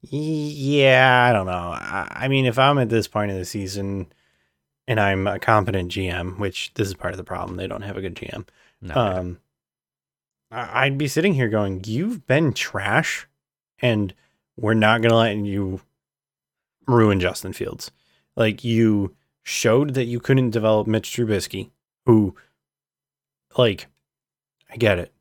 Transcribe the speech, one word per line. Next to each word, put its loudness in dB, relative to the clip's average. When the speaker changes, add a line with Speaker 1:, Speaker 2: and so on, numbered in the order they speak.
Speaker 1:
ye-, -4
yeah, 8
I 4
don't 2
know. -6
I, -6
I -8
mean, 0
if -2
I'm 4
at 0
this 0
point -4
of -6
the -6
season -8
and 0
I'm 0
a -4
competent 0
G -6
M, -8
which -8
this -2
is -8
part -8
of -12
the -12
problem, -10
they -8
don't -10
have -10
a -8
good -10
G -14
M. -14
Speaker 2:
No, -14
they -10
don't. 0
Speaker 1:
Um, -10
I, -4
I'd -2
be -2
sitting 0
here 2
going, -2
"You've -6
been 2
trash, -2
and 0
we're 0
not 4
gonna 6
let 2
you -4
ruin 4
Justin -4
Fields." -10
Like, 0
you 2
showed 0
that -2
you -6
couldn't 2
develop 2
Mitch -2
Trubisky, -4
who, 4
like, 2
I -16
get 4
it. -8